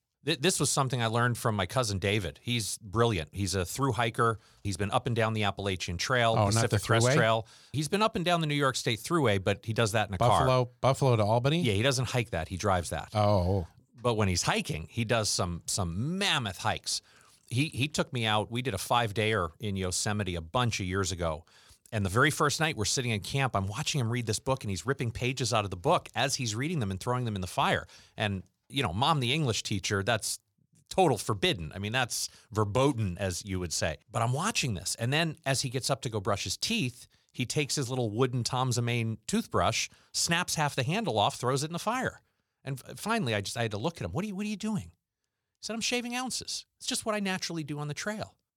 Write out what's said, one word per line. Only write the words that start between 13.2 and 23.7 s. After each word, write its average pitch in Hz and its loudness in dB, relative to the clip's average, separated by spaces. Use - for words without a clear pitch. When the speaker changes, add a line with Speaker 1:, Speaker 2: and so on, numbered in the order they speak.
Speaker 1:
But 120 2
when 107 4
he's 90 2
hiking, 160 -2
he 117 -4
does 110 2
some, 87 -2
some 104 -2
mammoth 156 -2
hikes. - -4
He, 135 0
he 147 -4
took - -4
me 120 -2
out. 107 2
We 120 -4
did 123 -2
a 92 -2
five-dayer 110 2
in 101 -4
Yosemite 95 -2
a 85 -6
bunch 117 0
of 98 -4
years 92 0
ago. 82 -4
And 107 0
the 95 2
very 131 4
first 147 0
night 160 -2
we're 107 -4
sitting 123 -2
in 107 -2
camp, 131 -2
I'm 95 0
watching 135 -2